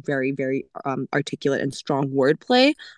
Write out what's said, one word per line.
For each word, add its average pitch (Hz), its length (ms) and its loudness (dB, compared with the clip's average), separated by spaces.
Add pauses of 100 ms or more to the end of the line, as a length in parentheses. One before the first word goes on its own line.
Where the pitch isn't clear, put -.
very, 135 260 -2
very, 135 340 -4 (200)
um, 135 280 -4
articulate 147 460 -2
and 135 140 -4
strong 139 380 -2
wordplay, 165 640 4 (240)